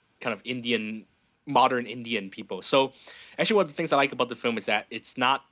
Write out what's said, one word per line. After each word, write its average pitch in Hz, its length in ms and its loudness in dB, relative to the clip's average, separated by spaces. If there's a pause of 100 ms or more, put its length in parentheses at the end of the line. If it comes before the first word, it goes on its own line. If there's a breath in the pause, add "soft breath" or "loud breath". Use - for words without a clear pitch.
(220)
kind 120 120 -4
of 98 120 -10
Indian, 113 600 -4 (400)
modern 127 400 2
Indian 113 440 -6
people. 98 320 -10
So 135 300 2 (480 loud breath)
actually 180 160 2
one 196 80 6
of 151 60 -8
the 147 40 -16
things 160 200 -2
I - 20 6
like 139 160 4
about 123 160 0
the 120 80 -6
film 117 220 -2
is 101 80 -8
that 104 240 0
it's - 280 -12
not 131 340 2